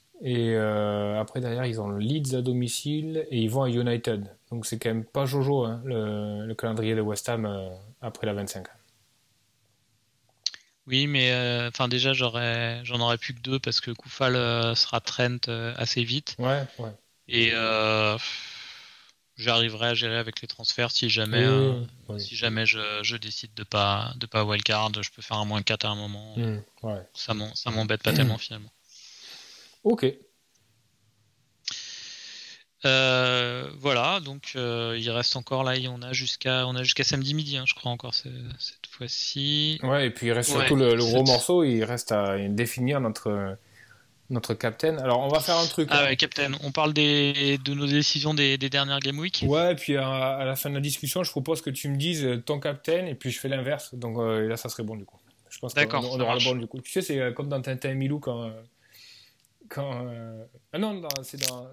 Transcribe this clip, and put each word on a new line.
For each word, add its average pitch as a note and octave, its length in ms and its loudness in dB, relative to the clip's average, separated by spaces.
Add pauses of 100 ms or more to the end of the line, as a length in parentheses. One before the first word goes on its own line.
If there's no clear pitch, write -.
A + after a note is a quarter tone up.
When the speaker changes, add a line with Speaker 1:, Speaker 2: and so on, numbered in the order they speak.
(220)
Speaker 1:
et, A#2 320 2
euh, G#2 640 2
après, A2 220 -4
derrière, B2 240 -2
ils A2+ 160 -2
ont G2+ 100 -4
Leeds C3 440 0
à B2+ 60 0
domicile, D3 880 -2
et B2 100 2
ils A2 80 4
vont C3+ 140 2
à B2+ 60 2
United. A#2 640 0 (160)
Donc, A#2 160 -6
c'est A2 140 -4
quand A#2 100 -2
même A2+ 140 0
pas C#3 220 -2
jojo, C3+ 400 2
hein, A#2 180 -4
le, G#2+ 640 -4
le A2+ 100 -6
calendrier A2 400 0
de A2 60 2
West G#2 260 -2
Ham, A#2 180 0
euh, G2 240 -6 (320)
après A2+ 260 -6
la G#2 60 0
vingt-cinq. G2+ 340 -6 (2250)
Speaker 2:
Oui, C3+ 200 2
mais, C3 260 4
euh, A#2+ 340 0
enfin, B2 220 0
déjà, B2+ 240 2
j'aurais, A#2 720 0
j'en A#2+ 160 -2
aurais A#2 160 4
plus - 160 -8
que A#2+ 80 -16
deux, C3 180 -2
parce - 220 0
que B2 100 -6
Koufal, B2+ 460 0
euh, A#2 360 2
sera - 280 2
Trent, B2 480 0
euh, A#2 260 -4
assez B2 280 0
vite. B2+ 360 -4
Speaker 1:
Ouais, C3+ 240 0 (160)
ouais. A2+ 120 -8 (360)
Speaker 2:
Et, A#2 260 4
euh, A2 640 2 (1200)
j'arriverai A#2 500 2
à A#2+ 60 2
gérer A#2 240 0
avec A2+ 240 -4
les A2+ 80 -10
transferts - 420 -2
si - 180 0
jamais, A2 380 4
Speaker 1:
Oui, C3+ 60 6
Speaker 2:
euh, C3 320 4 (240)
Speaker 1:
oui. G#2 100 -8
Speaker 2:
si - 160 -10
jamais A2+ 300 0
je, A2 160 2 (220)
je A#2 120 -2
décide A2 380 -10
de G#2+ 100 -10
pas, G#2 540 2
de A#2+ 80 -6
pas A2 180 2
wildcard, G#2+ 480 2 (100)
je - 100 -6
peux - 100 -20
faire A2 160 -4
un G#2+ 80 -2
moins G#2 160 0
quatre A2 240 0
à G#2+ 40 -2
un G#2 60 -4
moment. G#2 400 -10
Speaker 1:
Hmm, A2+ 240 -2 (240)
ouais. G#2 180 -4 (120)
Speaker 2:
Ça - 200 -6
m'en-, G#2+ 220 -6
ça - 140 -6
m'embête A2 340 0
pas - 80 2
tellement, B2+ 260 4
finalement. A2 340 -12 (1120)
Speaker 1:
Ok. A3+ 220 4 (2750)
Speaker 2:
Euh, B2+ 920 4
voilà, C#3 440 2
donc, C#3 340 -12
euh, A#2 440 -2
il A#2 100 -4
reste A#2+ 260 0
encore C3 280 -2
là, B2+ 100 0 (160)
on B2 120 -10
a B2+ 120 -8
jusqu'à, B2+ 540 -2
on B2+ 80 -2
a B2+ 80 -2
jusqu'à B2+ 200 2
samedi C3+ 300 0
midi, D3 240 -2
hein, B2+ 80 -6
je - 100 2
crois - 160 -4
encore A#2+ 220 -6
ce-, - 160 -4 (280)
cette - 320 -10
fois-ci. D3 960 -2
Speaker 1:
Ouais, C3+ 240 2
et - 40 -2
puis - 160 -4
il A#2 40 4
reste A#2 200 2
Speaker 2:
Ouais, C#3 80 2
Speaker 1:
surtout C3 160 4
le, B2 200 6
le A#2+ 80 4
gros A#2 140 4
Speaker 2:
sept. C3 100 6
Speaker 1:
morceau, D#3+ 360 6
il A#2 200 4
reste A#2+ 300 -2
à G2+ 240 2 (100)
définir B2 540 0
notre, G#2 560 -2 (720)
notre A#2 240 -2
captain. D3+ 440 0
Alors, B2+ 220 2
on C#3 80 0
va D3+ 140 4
faire E3+ 160 2
un E3+ 100 4
truc, D3+ 240 0
Speaker 2:
Ah D3 80 6
Speaker 1:
hein. C#3+ 60 6
Speaker 2:
ouais, C3+ 100 2
captain, C#3+ 360 0 (100)
on C#3+ 100 -4
parle D#3 220 2
des, C#3+ 640 4
de C3+ 160 -4
nos C#3+ 140 0
décisions D3 460 2
des, C#3 240 4
des C3 120 -2
dernières C#3 300 0
game C#3 200 -4
week. F3+ 260 -2
Speaker 1:
Ouais, E3+ 280 4
et - 20 -2
puis C#3+ 220 0
à, C3+ 400 2
à C3+ 80 -2
la C3+ 100 0
fin C#3+ 140 -4
de C#3+ 60 -2
la C#3 60 -2
discussion, C#3+ 440 -2
je - 60 -4
propose D3+ 300 -2
que - 80 -6
tu C#3 200 -4
me C#3 80 0
dises, D#3 260 -2
euh, B2 180 0
ton C#3+ 200 -4
captain, D#3+ 460 0
et C#3+ 80 -6
puis B2+ 160 -6
je - 100 -6
fais C3+ 80 -4
l'inverse. C3+ 440 -4
Donc, A#2 260 -6
euh, A2 280 2
là, A2+ 80 -2
ça A#2+ 140 -8
serait A#2 140 -8
bon, G#2+ 120 -6
du G#2 80 -12
coup. - 160 -20 (300)
Je - 100 -16
pense B2 140 -8
qu'on D3 80 4
Speaker 2:
D'accord, C#3+ 240 2
Speaker 1:
on B2+ 120 -2
Speaker 2:
ça B2 60 2
Speaker 1:
aura A#2 120 2
le B2 40 2
Speaker 2:
marche. A#2+ 60 2
Speaker 1:
bon, B2+ 100 4
du A#2 120 -4
coup. C3+ 120 -12
Tu - 120 -12
sais, F#3 100 0
c'est, D3 180 0
euh, B2 140 0
comme C#3+ 160 -6
dans C#3 120 -2
Tintin C3 280 -4
et C3+ 60 -2
Milou, C3+ 240 0
quand, A#2+ 240 -4
euh, A2 80 -8 (1160)
quand, B2+ 400 -6
euh... A2+ 360 -12 (300)
ah E3 60 -4
non, G3+ 200 -2
dans, E3 100 -6 (120)
c'est C3 260 -4
dans, B2 260 -6